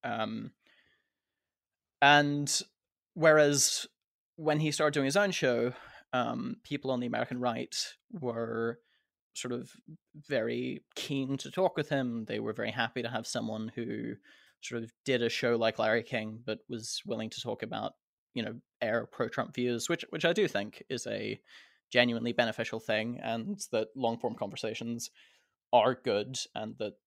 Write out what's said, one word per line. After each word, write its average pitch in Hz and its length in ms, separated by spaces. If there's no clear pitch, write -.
Um, 110 480
and 143 600
whereas 151 720
when 151 240
he 156 100
started 147 240
doing 143 120
his 139 120
own 202 140
show, 123 420
um, 120 500
people 135 280
on 123 80
the 123 80
American 120 320
right 123 360
were 117 680
sort - 180
of 123 200
very 127 680
keen 139 440
to 139 120
talk 185 260
with 151 140
him. 123 360
They 110 140
were 110 140
very 110 160
happy 117 320
to 117 80
have 117 160
someone 110 480
who 113 400
sort 117 220
of 113 100
did 123 180
a 117 60
show 117 260
like 113 240
Larry 110 240
King, 110 420
but 110 140
was 117 340
willing 110 280
to - 100
talk - 220
about, 107 300
you 120 80
know, 113 180
air 113 320
pro-Trump - 440
views, 120 340
which, 165 220
which 165 120
I 165 100
do 196 140
think 101 400
is 117 200
a 107 340
genuinely 120 420
beneficial 117 460
thing, 113 420
and 113 380
that 110 240
long-form 117 380
conversations 117 800
are 123 220
good, 120 460
and 110 240
that 104 140